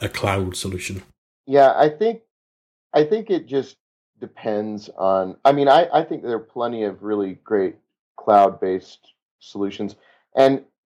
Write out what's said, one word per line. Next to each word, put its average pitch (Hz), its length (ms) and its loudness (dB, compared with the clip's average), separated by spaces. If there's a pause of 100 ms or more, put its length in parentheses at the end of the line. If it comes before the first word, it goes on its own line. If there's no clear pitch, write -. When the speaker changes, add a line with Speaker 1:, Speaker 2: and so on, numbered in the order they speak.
Speaker 1:
a 107 80 -6
cloud 95 480 -4
solution? 92 440 -10 (460)
Speaker 2:
Yeah, 135 280 6
I 151 140 4
think, 220 320 -4 (720)
I 151 120 4
think 214 240 -2
it 170 180 -4
just 135 300 -6 (420)
depends 107 800 -8
on, 95 460 0
I 139 100 6
mean, 143 140 0
I, 151 240 6
I 156 120 2
think 160 200 -10
there 120 120 -4
are 107 40 -4
plenty 120 440 -8
of 98 200 -6
really 101 300 -4 (100)
great 95 320 -2 (420)
cloud-based 95 840 2 (400)
solutions. - 560 -8 (400)
And 135 280 2 (220)